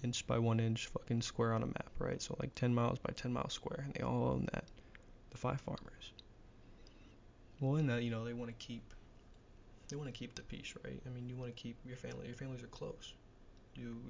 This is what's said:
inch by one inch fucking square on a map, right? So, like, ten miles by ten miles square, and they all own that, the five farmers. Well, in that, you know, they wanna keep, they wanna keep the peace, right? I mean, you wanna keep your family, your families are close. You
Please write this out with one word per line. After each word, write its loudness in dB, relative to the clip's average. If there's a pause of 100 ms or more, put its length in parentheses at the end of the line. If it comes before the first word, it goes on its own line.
inch 2
by 6
one 6
inch 4
fucking 2
square 4
on 4
a 2
map, -2
right? 2
So, -2
like, -2
ten 6
miles 6
by -2
ten -2
miles 0
square, -4
and -4
they 0
all 4
own 4
that, -2 (640)
the -10
five 0
farmers. -6 (1500)
Well, 6
in 6
that, 6
you 2
know, 0
they -2
wanna -4
keep, -8 (1080)
they -2
wanna -4
keep -6
the -8
peace, -6 (100)
right? -6
I -6
mean, -4
you -6
wanna -4
keep -8
your -8
family, -6
your -6
families -6
are -10
close. -8 (600)
You -6